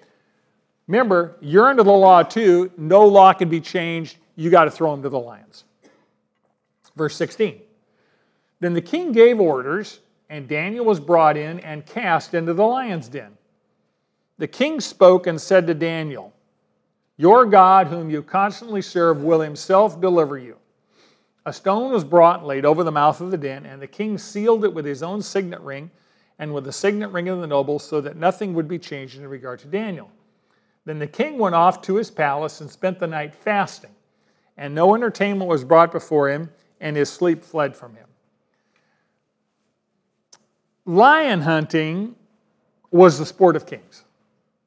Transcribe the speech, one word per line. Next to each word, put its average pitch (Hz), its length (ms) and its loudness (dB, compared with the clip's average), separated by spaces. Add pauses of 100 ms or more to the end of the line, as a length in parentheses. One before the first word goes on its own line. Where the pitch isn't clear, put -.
(880)
"Remember, 185 540 -2
you're 180 260 4
under 262 160 4
the 196 80 4
law 190 320 8
too. 185 540 0
No 185 300 6
law 196 260 8
can 175 160 -2
be 160 140 -4
changed. 165 560 -10 (180)
You 165 140 -4
gotta 165 200 6
throw 160 220 -4
him 139 100 -10
to 139 60 -8
the 131 100 -8
lions." 113 460 -18 (1300)
Verse 151 200 -6
sixteen. 175 460 -6 (960)
Then 175 140 -4
the 170 80 -4
king 320 300 -6
gave 226 280 6
orders, 156 600 -4 (280)
and 147 180 -16
Daniel 185 380 -6
was 202 160 0
brought 151 380 2
in 160 220 -10
and 151 260 -16
cast 180 480 -4
into 170 180 -4
the 196 140 0
lion's 226 420 -6
den. 113 300 -18 (1000)
The 156 120 -8
king 294 320 -4
spoke 185 460 4
and 160 140 -6
said 185 260 0
to 170 80 -2
Daniel, 156 600 -8 (800)
"Your 214 300 6
God, 190 400 6
whom 160 240 -10
you 151 120 -8
constantly 202 600 -6
serve, 165 400 -2
will 160 180 0
himself 165 580 0
deliver 170 380 0
you." 120 200 -18 (920)
A 151 60 -10
stone 220 380 -4
was 208 140 -2
brought 170 360 4
and 151 80 -14
laid 135 180 -4
over 156 180 2
the 160 80 -6
mouth 151 300 0
of 185 80 -12
the 185 80 -6
den, 139 260 -12
and 135 160 -20
the 139 60 -18
king 208 320 -10
sealed 214 460 -2
it 185 100 -2
with 156 100 -8
his 143 180 -10
own 190 200 -10
signet 180 400 -8
ring 143 280 -16 (480)
and 151 140 -10
with 139 120 -8
the 135 80 -14
signet 208 380 -6
ring 175 180 -8
of 185 120 -6
the 165 60 -10
nobles, 143 360 -4
so 151 200 -6
that 147 140 -12
nothing 185 360 -4
would 165 160 -4
be 170 100 -8
changed 135 400 -18
in 143 80 -20
regard 131 320 -16
to 143 80 -20
Daniel. 170 440 -10 (760)
Then 156 140 -12
the 147 80 -8
king 269 320 -6
went 190 160 -2
off 175 280 2
to 190 120 -6
his 214 160 -4
palace 147 500 -6
and 147 100 -18
spent 185 280 -8
the 175 80 -8
night 151 280 -10
fasting, - 600 -6 (640)
and 143 160 -12
no 180 200 4
entertainment 202 540 -4
was 147 160 -2
brought 165 260 4
before 147 380 -2
him, 151 220 -8 (300)
and 151 160 -8
his 143 140 -2
sleep 170 320 -2
fled 143 320 -8
from 117 200 -20
him. 117 120 -20 (2750)
Lion 240 560 2
hunting 160 720 -4 (760)
was 170 280 6
the 151 80 -8
sport 175 300 0
of 147 80 -10
kings. - 400 -20 (640)